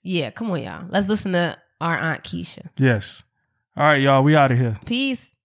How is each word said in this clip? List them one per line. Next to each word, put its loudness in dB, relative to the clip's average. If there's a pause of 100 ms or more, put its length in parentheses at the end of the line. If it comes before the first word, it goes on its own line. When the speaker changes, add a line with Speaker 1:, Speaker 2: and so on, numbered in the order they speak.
Speaker 1:
Yeah, -2
come -6
on, -4
y'all. -12
Let's 0
listen -2
to -2 (220)
our -2
Aunt -4
Keisha. -12 (100)
Speaker 2:
Yes. 0 (520)
All -2
right, 4
y'all, 6
we 6
outta 4
here. 0
Speaker 1:
Peace. -4 (100)